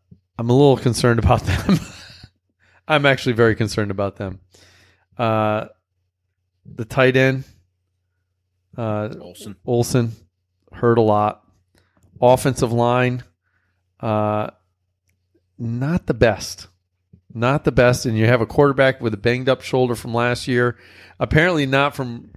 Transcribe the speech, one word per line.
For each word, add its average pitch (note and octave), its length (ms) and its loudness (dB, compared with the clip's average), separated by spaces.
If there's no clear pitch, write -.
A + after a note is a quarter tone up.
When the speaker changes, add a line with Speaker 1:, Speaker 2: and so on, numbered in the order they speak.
Speaker 1:
I'm A#2 120 -2
a B2 40 4
little C3+ 240 6
concerned A#2 420 0
about A2+ 260 2
them. - 340 0
<laughs> - 540 -20
I'm C#3+ 180 2
actually C3 280 2
very A2+ 220 2
concerned G#2 360 -4
about G2 240 -6
them. G2 240 -10
Uh, A2 480 -2
the - 200 -12
tight B2+ 320 2
end, C3 260 0
uh, G#2+ 320 -6
Speaker 2:
Olsen. - 360 -18
Speaker 1:
Olsen, A#2+ 460 0
hurt A#2 260 2
a A#2 40 6
lot. G#2 420 0
Offensive B2+ 500 2
line, B2 520 0
uh, G#2+ 500 -2
not B2 500 -4
the - 60 0
best. A2 540 -2
Not B2 300 0
the C#3+ 80 0
best, A#2+ 340 2
and A2+ 120 -2
you A2 80 2
have A#2 160 4
a A2 40 -2
quarterback C3+ 560 2
with A#2 120 -2
a G2+ 40 -4
banged-up B2 440 -2
shoulder B2+ 340 -2
from A2+ 180 -10
last A#2+ 340 -2
year. A#2+ 300 0
Apparently D#3 480 0
not C#3 280 0
from, B2 420 -10